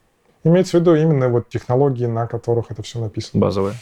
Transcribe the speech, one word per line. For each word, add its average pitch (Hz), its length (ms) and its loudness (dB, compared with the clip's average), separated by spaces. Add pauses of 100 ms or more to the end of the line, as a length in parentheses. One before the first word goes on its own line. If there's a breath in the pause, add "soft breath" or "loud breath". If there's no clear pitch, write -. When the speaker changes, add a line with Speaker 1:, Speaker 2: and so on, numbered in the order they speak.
(440)
Speaker 1:
Имеется 180 320 2
в 175 60 4
виду 170 120 6
именно 151 360 2
вот 117 180 -2
технологии, 123 580 -2
на 117 200 -4
которых 117 440 -4
это 107 120 -14
всё - 180 -12
написано. 110 400 -4
Speaker 2:
Базовые. 98 420 0